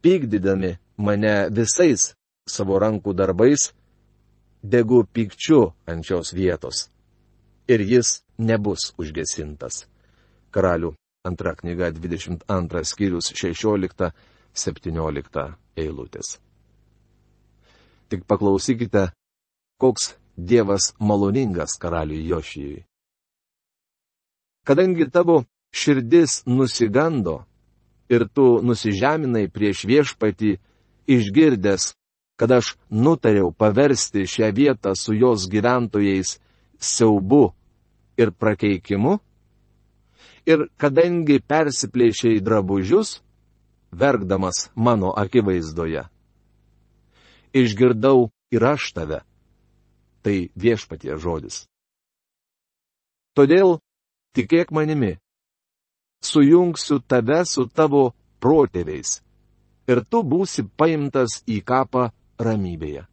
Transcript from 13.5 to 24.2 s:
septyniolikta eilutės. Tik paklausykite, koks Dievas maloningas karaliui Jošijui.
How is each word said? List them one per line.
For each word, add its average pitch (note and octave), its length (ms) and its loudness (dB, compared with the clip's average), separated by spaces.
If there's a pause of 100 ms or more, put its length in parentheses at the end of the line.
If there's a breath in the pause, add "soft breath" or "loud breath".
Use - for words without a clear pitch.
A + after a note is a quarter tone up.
septyniolikta D#2 1000 -8 (180)
eilutės. D2 640 -12 (1700)
Tik F#2 160 -8
paklausykite, G2+ 840 0 (680)
koks - 360 0 (200)
Dievas G2 640 0
maloningas G2+ 760 -2
karaliui D#2+ 520 -6
Jošijui. D2+ 560 -8 (1800)